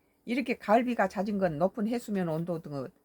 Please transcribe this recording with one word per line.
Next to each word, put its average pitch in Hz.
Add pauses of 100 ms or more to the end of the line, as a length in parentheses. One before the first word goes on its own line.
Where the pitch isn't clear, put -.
(260)
이렇게 240
가을비가 233
잦은 202
건 165
높은 196
해수면 208
온도 165
등의 143 (180)